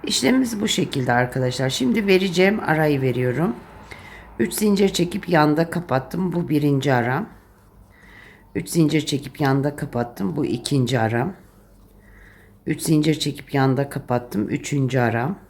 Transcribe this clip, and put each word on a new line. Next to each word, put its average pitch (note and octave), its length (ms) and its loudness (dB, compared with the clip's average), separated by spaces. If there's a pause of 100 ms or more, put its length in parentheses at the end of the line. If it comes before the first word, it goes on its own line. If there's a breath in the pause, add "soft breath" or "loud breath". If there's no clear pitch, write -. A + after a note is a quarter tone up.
İşlemimiz A#3 580 0
bu A3 60 -2
şekilde C3 460 0
arkadaşlar. B2+ 560 0
Şimdi G3 380 0
vereceğim F#3+ 600 4
arayı D3+ 340 2
veriyorum. B2+ 540 0 (840 loud breath)
Üç A3+ 140 0
zincir G3+ 360 2
çekip F3 400 -2
yanda D#3 400 4
kapattım. E3+ 640 -2
Bu E3+ 160 -2
birinci C#3+ 440 2
aram. B2+ 360 0 (1300 loud breath)
Üç E3+ 140 -6
zincir D#3 360 2
çekip - 360 -6
yanda C#3 340 2
kapattım. C#3+ 600 -4
Bu C#3+ 100 -2
ikinci B2 540 0
aram. A#2 340 0 (1300 soft breath)
Üç D#3+ 160 -4
zincir D#3 380 2
çekip - 340 -8
yanda C3+ 360 2
kapattım. A#2+ 600 -4
Üçüncü C3+ 500 -2
aram. A#2+ 360 0 (140)